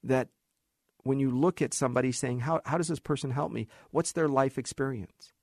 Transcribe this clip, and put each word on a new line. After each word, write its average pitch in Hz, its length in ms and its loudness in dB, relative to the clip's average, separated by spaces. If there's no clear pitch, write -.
that 127 260 0
when 135 160 0
you 135 120 2
look 147 320 2
at 127 120 -2
somebody 127 380 2
saying, 123 280 -2
"How, 156 240 0
how 147 140 0
does 165 100 0
this 165 120 -4
person 143 300 -4
help 143 220 -2
me? 113 160 -4
What's 165 220 0
their 160 160 2
life 135 300 2
experience?" 131 760 -6